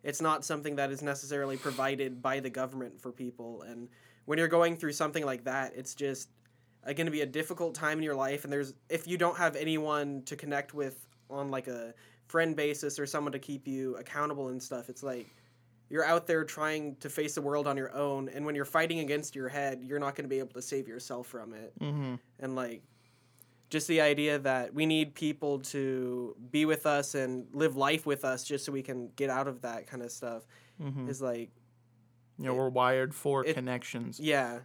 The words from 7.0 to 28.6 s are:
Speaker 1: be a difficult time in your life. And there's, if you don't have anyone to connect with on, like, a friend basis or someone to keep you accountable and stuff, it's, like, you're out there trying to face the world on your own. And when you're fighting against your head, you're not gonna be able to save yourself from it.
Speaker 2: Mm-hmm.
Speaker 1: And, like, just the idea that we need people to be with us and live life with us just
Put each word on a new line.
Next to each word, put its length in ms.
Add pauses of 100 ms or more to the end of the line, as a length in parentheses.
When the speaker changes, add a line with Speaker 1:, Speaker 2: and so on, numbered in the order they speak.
Speaker 1:
be 100
a 60
difficult 480
time 240
in 60
your 100
life. 300
And 80
there's, 200 (160)
if 180
you 120
don't 180
have 180
anyone 720
to 120
connect 380
with 320 (220)
on, 220
like, 180
a 240 (340)
friend 300
basis 420
or 80
someone 260
to 60
keep 300
you 280
accountable 520
and 140
stuff, 260
it's, 140
like, 240 (640)
you're 160
out 200
there 180
trying 520
to 140
face 240
the 80
world 240
on 100
your 180
own. 360
And 160
when 80
you're 100
fighting 360
against 360
your 120
head, 360
you're 140
not 160
gonna 140
be 100
able 160
to 80
save 260
yourself 380
from 260
it. 260
Speaker 2:
Mm-hmm. 360 (260)
Speaker 1:
And, 160
like, 260 (840)
just 200
the 140
idea 360
that 360
we 100
need 300
people 460
to 760 (140)
be 160
with 180
us 300
and 400
live 200
life 300
with 180
us 220
just 220